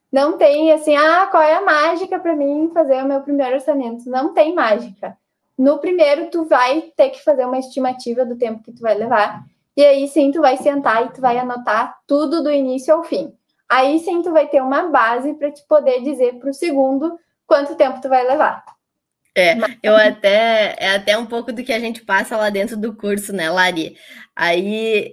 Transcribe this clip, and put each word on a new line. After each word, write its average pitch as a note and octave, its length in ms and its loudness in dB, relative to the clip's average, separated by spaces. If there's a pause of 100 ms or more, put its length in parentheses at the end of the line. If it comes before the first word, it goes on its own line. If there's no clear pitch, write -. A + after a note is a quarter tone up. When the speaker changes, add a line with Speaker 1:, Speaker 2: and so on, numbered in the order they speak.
(120)
Speaker 1:
Não D4 260 0
tem D#4 340 4
assim, D4+ 240 2
"Ah, E4 340 4
qual E4+ 120 4
é D#4 120 4
a F#4+ 100 -2
mágica E4+ 540 0
pra E4+ 180 -2
mim D4 380 -2
fazer C4+ 280 2
o C4+ 60 -4
meu C#4 140 -2
primeiro C#4 320 -2
orçamento?" C4 540 -4
Não C4 260 -4
tem D#4+ 200 2
mágica. A3+ 640 -4 (400)
No C#4+ 220 2
primeiro, E4 520 0
tu E4 140 -2
vai C#4+ 380 2 (140)
ter C#4 140 4
que - 120 -16
fazer C4+ 220 2
uma B3+ 140 -4
estimativa B3+ 680 -4
do A#3+ 120 -8
tempo A3 260 -6
que A#3+ 100 -20
tu - 80 -20
vai A3 140 0
levar. G#3+ 500 -2 (320)
E C#4+ 80 6
aí C#4 240 4
sim, C#4 240 2
tu E4 80 -2
vai C4+ 160 4
sentar C4 500 0
e - 60 -12
tu - 80 -18
vai B3 180 0
anotar B3 580 -4 (100)
tudo D4 360 0
do D4 80 -2
início C4+ 440 0
ao E4 100 -2
fim. - 280 -6 (360)
Aí C4+ 320 2
sim, E4+ 220 -4
tu F4 100 -4
vai D4 160 2
ter C#4 140 2
uma C#4 260 -2
base B3+ 460 0
pra D4 180 -6
te - 160 -20
poder B3+ 340 2
dizer B3 360 -2
pro C4+ 140 -6
segundo C#4 680 -2 (280)
quanto C#4+ 300 0
tempo C4 240 0
tu C4+ 80 -8
vai B3+ 180 2
levar. B3+ 380 0 (680)
Speaker 2:
É, F3 200 4
Speaker 1:
Mas A3 160 -4 (120)
Speaker 2:
eu G#3+ 140 4
até, G#3+ 840 2
é F#3+ 180 -2
até G3+ 200 0
um A#3+ 80 -4
pouco A#3 280 -8
do A#3 100 -10
que B3+ 100 -6
a A3+ 60 -2
gente A3+ 260 -8
passa G#3 320 -2
lá G#3 140 0
dentro G#3 260 -4
do G#3+ 180 -6
curso, G3+ 380 -6
né, F#3 180 -4
Lari? F3+ 460 -2 (380)
Aí G#3 800 -2